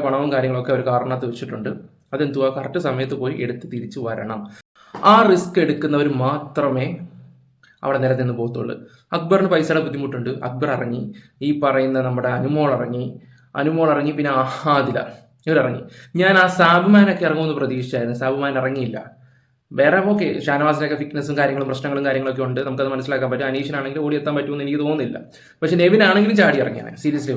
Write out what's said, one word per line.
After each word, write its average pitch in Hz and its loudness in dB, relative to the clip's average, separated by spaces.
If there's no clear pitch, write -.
പണവും 139 0
കാര്യങ്ങളൊക്കെ 127 0
അവർ 127 0
കാറിനകത്ത് 123 -2
വെച്ചിട്ടുണ്ട്. 110 -8
അതെന്തുവാ, 139 0
കറക്റ്റ് 139 -6
സമയത്ത് 131 -2
പോയി 131 -2
എടുത്ത് 120 -8
തിരിച്ചു 110 -10
വരണം. 110 -6
ആ - 10
റിസ്ക് 180 2
എടുക്കുന്നവർ 147 0
മാത്രമേ 139 -2
അവിടെ 139 0
നിലനിന്ന് 123 0
പോകത്തുള്ളൂ. 117 -6
അക്ബറിന് 185 2
പൈസയുടെ 160 2
ബുദ്ധിമുട്ടുണ്ട്, 135 -6
അക്ബർ 131 -4
ഇറങ്ങി. 120 -6
ഈ - -2
പറയുന്ന 131 2
നമ്മുടെ 123 -2
അനുമോൾ 143 0
ഇറങ്ങി, 123 -6
അനുമോൾ 160 0
ഇറങ്ങി, 147 -2
പിന്നെ 143 0
ആദില, 131 0
ഇവരിറങ്ങി. 139 2
ഞാൻ 190 6
ആ - 6
സാബുമാനൊക്കെ 185 6
ഇറങ്ങുമെന്ന് 156 0
പ്രതീക്ഷിച്ചായിരുന്നു, 127 -4
സാബുമാൻ 139 -2
ഇറങ്ങിയില്ല. 131 -4
വേറെ 151 6
ഓക്കെ, 208 0
ഷാനവാസിനൊക്കെ 147 0
ഫിറ്റ്നസ്സും 147 -6
കാര്യങ്ങളും 139 0
പ്രശ്നങ്ങളും 139 -4
കാര്യങ്ങളൊക്കെ 131 -2
ഉണ്ട്, 127 -2
നമുക്കത് 135 -2
മനസ്സിലാക്കാൻ 131 -2
പറ്റും. 131 -2
അനീഷിനാണെങ്കിലും 139 -4
ഓടിയെത്താൻ 147 -2
പറ്റുമെന്ന് 143 -4
എനിക്ക് 147 -2
തോന്നുന്നില്ല. 147 -2
പക്ഷെ 160 2
നെവിനാണെങ്കിലും 202 6
ചാടി 147 4
ഇറങ്ങിയാനെ, 113 -8
സീരിയസ്ലി 143 -2